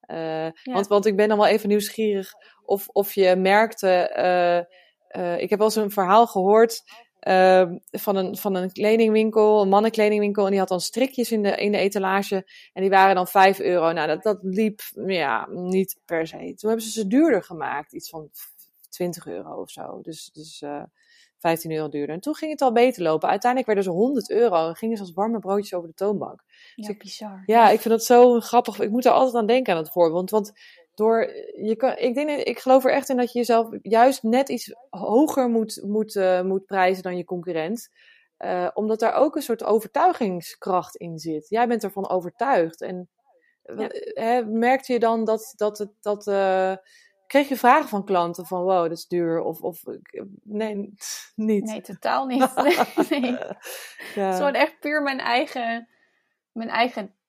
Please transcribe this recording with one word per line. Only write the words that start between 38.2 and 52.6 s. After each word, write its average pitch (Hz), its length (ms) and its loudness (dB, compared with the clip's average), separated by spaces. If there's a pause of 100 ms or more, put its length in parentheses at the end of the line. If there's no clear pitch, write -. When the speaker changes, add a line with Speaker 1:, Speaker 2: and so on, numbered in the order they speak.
Speaker 1:
Eh, 180 380 -4
omdat 214 260 -2
daar 226 140 0
ook 294 220 2
een 294 60 -4
soort 226 220 -6
overtuigingskracht 196 1300 -2
in 170 220 -12
zit. 156 300 -8
Jij 233 200 0
bent 226 160 -2
ervan 190 240 -6
overtuigd. 180 720 -2
En, 180 280 -10 (540)
Speaker 2:
Ja. - 260 -10
Speaker 1:
eh, - 360 -10
hè, 240 200 0
merkte 233 480 -2
je 240 60 0
dan 226 260 0
dat, 220 320 -4
dat 208 220 -4
het, 208 120 -10 (100)
dat, 208 260 -6
eh, 190 480 0 (520)
kreeg 277 220 2
je 269 80 -2
vragen 269 320 4
van 196 160 -4
klanten 175 420 -2
van, 180 160 -4
"Wow, 185 200 2
dat 165 160 -4
is - 80 -16
duur," 170 340 -2
of, 165 220 -6
of, - 240 -8
eh, - 360 -14 (200)
nee, 208 320 -6
niet? 208 920 -4
Speaker 2:
Nee, 214 140 -8
totaal 247 460 -4
niet. 254 280 0
<laughs> - 100 2 (460)